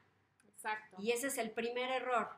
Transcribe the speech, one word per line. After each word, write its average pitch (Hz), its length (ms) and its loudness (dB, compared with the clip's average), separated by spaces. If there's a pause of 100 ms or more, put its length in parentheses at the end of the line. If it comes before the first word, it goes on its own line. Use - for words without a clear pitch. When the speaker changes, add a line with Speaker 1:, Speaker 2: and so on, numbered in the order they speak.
(480)
Speaker 1:
Exacto. 214 520 -6
Speaker 2:
Y 214 120 2
ese 240 160 2
es 269 100 0
el 226 140 0
primer 247 400 0
error, 254 460 2